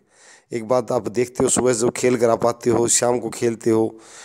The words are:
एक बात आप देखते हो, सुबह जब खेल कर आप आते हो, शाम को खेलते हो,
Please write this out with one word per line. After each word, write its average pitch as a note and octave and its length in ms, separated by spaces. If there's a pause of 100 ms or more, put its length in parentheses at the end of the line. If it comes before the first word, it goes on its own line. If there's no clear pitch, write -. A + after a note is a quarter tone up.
(540)
एक A2+ 140
बात B2+ 240
आप A2+ 160
देखते B2 360
हो, B2 60
सुबह B2 240
जब A2+ 180
खेल B2 260
कर A#2 120
आप A2+ 160
आते A#2 240
हो, A#2 180
शाम A#2+ 320
को A2 100
खेलते A#2 400
हो, A2 300 (260)